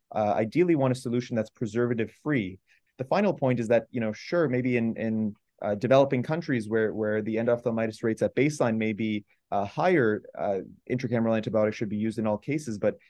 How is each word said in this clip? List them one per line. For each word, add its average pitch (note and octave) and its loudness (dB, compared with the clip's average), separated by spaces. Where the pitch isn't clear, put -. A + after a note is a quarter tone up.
uh, G#2 0
ideally D#3 2
want C3+ 2
a B2 0
solution B2 -4
that's G#2+ -2
preservative-free. A2+ -2
The B2+ -6
final F#3 0
point B2+ 0
is A2+ -2
that, A#2 4
you A#2+ -4
know, A2 -2
sure, E3 -2
maybe B2 0
in, A2+ 0
in, A2 -2
uh, G#2 0
developing C3 4
countries C#3+ -2
where, A2 2
where G#2+ -2
the G#2+ -2
endophthalmitis A2+ 0
rates A2+ 0
at G#2 0
baseline C3 2
may A2 0
be, G#2 -2
uh, G2+ 0
higher, C#3+ 2
uh, G2 -2
intracameral A2+ 0
antibiotics G#2+ 0
should G#2+ -4
be G#2+ -4
used A2 -2
in A2 0
all G#2+ 0
cases. C#3 -6
But, G2+ 0